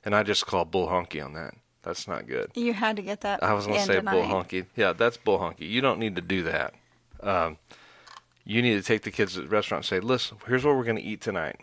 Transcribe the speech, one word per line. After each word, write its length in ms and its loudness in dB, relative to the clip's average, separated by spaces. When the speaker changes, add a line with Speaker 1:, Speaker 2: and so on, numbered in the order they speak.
Speaker 1:
And 100 0
I 80 6
just 220 0
call 180 0
bull 240 0
honky 360 -2
on 100 -10
that. 220 -10
That's 240 -8
not 200 -6
good. 280 -4
Speaker 2:
You 180 0
had 240 0
to 40 -6
get 200 -8
that 220 -2
Speaker 1:
I 100 4
was 140 0
gonna 120 2
Speaker 2:
in 60 2
Speaker 1:
say 100 4
Speaker 2:
tonight. 180 2
Speaker 1:
bull 100 4
honky. 420 -2
Yeah, 160 4
that's 240 2
bull 220 2
honky. 300 -4
You 120 0
don't 180 2
need 160 -2
to 60 -2
do 220 -2
that. 300 -2
Um, 360 0
you 160 0
need 140 4
to 60 2
take 200 2
the 100 -8
kids 220 0
to 80 -6
the 60 -8
restaurant 360 0
and 60 -10
say, 100 0
"Listen, 380 -2
here's 160 2
what 140 4
we're 80 0
gonna 160 0
eat 180 -8
tonight. 440 -4